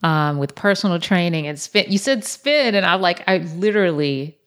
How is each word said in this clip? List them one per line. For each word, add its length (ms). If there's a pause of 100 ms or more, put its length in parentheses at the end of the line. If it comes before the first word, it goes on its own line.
um, 360
with 160
personal 440
training 460
and 140
spin, 280
you 120
said 260
spin, 480
and 140
I, 80
like, 320
I 100
literally 960 (120)